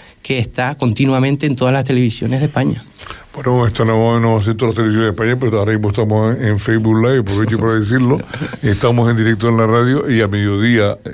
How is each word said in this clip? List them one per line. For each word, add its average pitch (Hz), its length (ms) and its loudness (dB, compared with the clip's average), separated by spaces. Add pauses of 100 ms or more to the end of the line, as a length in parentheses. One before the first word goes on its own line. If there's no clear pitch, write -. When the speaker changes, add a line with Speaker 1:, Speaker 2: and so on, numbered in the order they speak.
(220)
Speaker 1:
que 131 160 -4
está 127 380 -4
continuamente 135 720 0
en 139 100 0
todas 127 180 0
las 131 120 0
televisiones 123 560 0
de 151 60 0
España. 139 360 -2 (500)
Speaker 2:
Bueno, 123 320 0
esto 110 200 0
no, 113 340 2
no 113 140 2
va 110 80 2
a - 20 0
ser 113 140 -2
todas 113 180 0
las 117 80 -2
televisiones 110 240 2
de 104 40 0
España, 113 280 0
pero 110 200 0
ahora 101 120 0
mismo 107 200 0
estamos 110 460 0
en, - 80 -4
en 104 140 0
Facebook 113 420 0
Live, 123 180 2
aprovecho 107 380 -2
para 113 180 0
decirlo. 123 420 0 (240)
Speaker 1:
<laughs> - 200 -10
Speaker 2:
Estamos 120 480 2
en 117 60 2
directo 110 320 0
en 117 80 2
la 113 100 2
radio 123 460 2
y 113 80 2
a 107 80 2
mediodía, 104 720 0 (160)